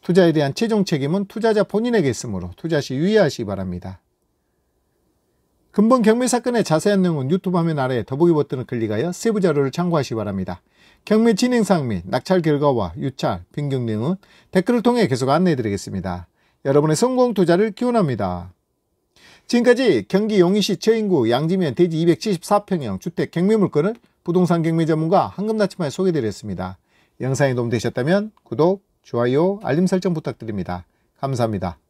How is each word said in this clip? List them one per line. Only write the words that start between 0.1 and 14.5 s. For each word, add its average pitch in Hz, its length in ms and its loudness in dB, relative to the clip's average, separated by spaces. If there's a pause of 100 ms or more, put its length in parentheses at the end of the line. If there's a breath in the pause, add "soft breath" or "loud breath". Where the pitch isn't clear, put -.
대한 147 220 0
최종 214 320 0
책임은 160 400 -2
투자자 214 380 0
본인에게 214 460 0
있으므로 92 460 -6
투자 160 260 -4
시 131 140 -8
유의하시기 170 500 0
바랍니다. 92 540 -8 (1700)
근본 226 300 4
경매 226 260 2
사건의 240 360 0
자세한 196 380 2
내용은 151 280 0
유튜브 185 280 0
화면 165 200 0
아래 127 260 -2
더보기 165 300 2
버튼을 135 320 -2
클릭하여 113 460 -2
세부 214 300 -2
자료를 143 300 0
참고하시기 170 440 -2
바랍니다. 98 460 -6 (440 soft breath)
경매 220 300 2
진행 247 280 0
사항 165 240 0
및 95 180 -4
낙찰 165 360 0
결과와 139 560 0
유찰, 131 460 -4 (100)
변경 135 320 -4
내용은 113 300 -2 (360 soft breath)